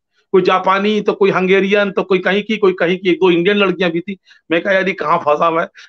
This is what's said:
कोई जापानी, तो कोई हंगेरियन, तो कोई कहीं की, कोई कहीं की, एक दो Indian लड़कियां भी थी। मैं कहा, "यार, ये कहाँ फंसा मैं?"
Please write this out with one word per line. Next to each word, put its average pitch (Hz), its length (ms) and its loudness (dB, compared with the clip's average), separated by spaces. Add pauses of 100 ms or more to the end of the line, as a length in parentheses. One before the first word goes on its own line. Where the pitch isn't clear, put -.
(320)
कोई 185 100 4
जापानी, 190 600 0
तो 208 120 -2
कोई 196 160 0
हंगेरियन, 190 600 2
तो 190 120 -2
कोई 190 160 0
कहीं 190 240 -2
की, 214 140 -4
कोई 196 160 2
कहीं 180 240 -2
की, 185 120 -4
एक 170 60 2
दो 175 160 2
Indian 175 260 2
लड़कियां 190 340 -2
भी 165 80 -4
थी। 190 180 -10 (340)
मैं 170 100 0
कहा, 202 120 -2
"यार, 190 140 0
ये 190 60 -2
कहाँ 170 240 -2
फंसा 160 340 0
मैं?" 165 160 -2 (220)